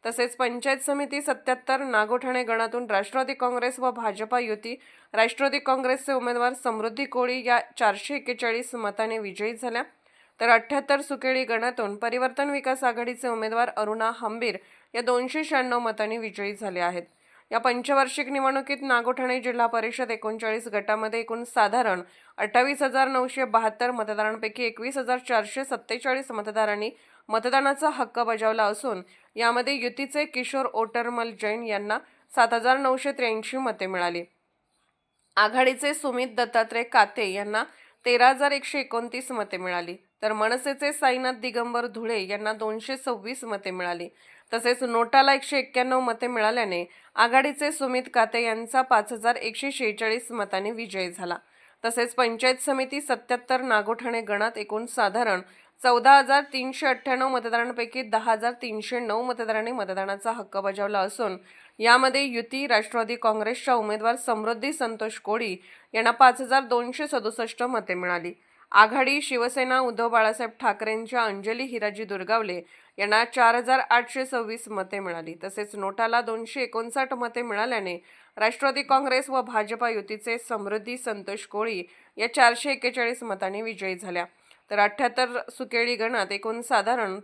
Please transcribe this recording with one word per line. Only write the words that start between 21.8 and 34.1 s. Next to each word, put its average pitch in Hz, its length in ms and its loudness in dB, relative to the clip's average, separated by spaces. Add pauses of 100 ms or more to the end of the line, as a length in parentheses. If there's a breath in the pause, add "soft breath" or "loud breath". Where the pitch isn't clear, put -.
अठ्ठावीस 254 440 2
हजार 262 260 2
नऊशे 262 380 0
बहात्तर 226 460 2
मतदारांपैकी 214 720 -2
एकवीस 233 340 -4
हजार 247 200 0 (100)
चारशे 233 380 0
सत्तेचाळीस 254 680 -4
मतदारांनी 214 580 -2 (400 soft breath)
मतदानाचा 269 600 2
हक्क 247 300 -4
बजावला 220 440 2
असून, 214 380 -2 (340 soft breath)
यामध्ये 240 380 2
युतीचे 269 520 -2
किशोर 262 400 -4
ओटरमल 233 680 -2 (100)
जैन 214 220 -2
यांना 208 340 -2 (360 soft breath)
सात 233 200 4
हजार 240 240 4
नऊशे 262 340 0
त्र्याऐंशी 240 460 -2
मते 226 280 -4
मिळाली, 175 380 -2 (1120)